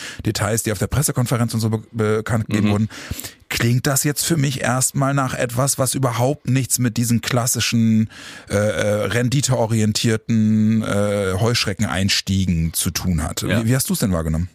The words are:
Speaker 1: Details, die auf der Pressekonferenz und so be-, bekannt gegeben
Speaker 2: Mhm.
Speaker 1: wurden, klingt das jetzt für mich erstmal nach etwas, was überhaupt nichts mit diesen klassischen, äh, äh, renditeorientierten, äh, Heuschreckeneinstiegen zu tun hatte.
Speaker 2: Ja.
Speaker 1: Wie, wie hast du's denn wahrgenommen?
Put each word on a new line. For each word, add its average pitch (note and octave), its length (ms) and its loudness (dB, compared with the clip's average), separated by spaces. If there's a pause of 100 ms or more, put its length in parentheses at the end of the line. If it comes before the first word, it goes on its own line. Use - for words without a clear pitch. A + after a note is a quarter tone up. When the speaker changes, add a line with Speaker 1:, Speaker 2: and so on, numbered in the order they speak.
(240)
Speaker 1:
Details, G#2 380 0
die A2 100 -2
auf F#2 60 -4
der G2 80 -2
Pressekonferenz B2 640 0
und A#2 80 -2
so A2+ 80 0
be-, G#2+ 140 -2 (100)
bekannt A2 540 0
gegeben G#2 220 2
Speaker 2:
Mhm. G#2 40 2
Speaker 1:
wurden, G#2 160 2 (640)
klingt A#2+ 360 2
das C#3 180 0
jetzt D3 200 0
für E3 140 2
mich C#3 240 0
erstmal C3 500 0
nach C3+ 220 0
etwas, B2+ 440 -2
was C3 160 0
überhaupt B2+ 540 0
nichts B2 300 2
mit B2 180 0
diesen A#2 240 2
klassischen, A2+ 880 2 (400)
äh, G2+ 80 -2
äh, G#2 500 0
renditeorientierten, A2 1800 2
äh, G2+ 560 0
Heuschreckeneinstiegen F#2+ 1300 0
zu - 180 -2
tun E2 320 -2
hatte. - 260 -6
Speaker 2:
Ja. F2+ 140 0
Speaker 1:
Wie, A2 60 0
wie B2+ 80 2
hast C3+ 140 -2
du's F#3 80 -2
denn F#2+ 140 0
wahrgenommen? E2 420 -2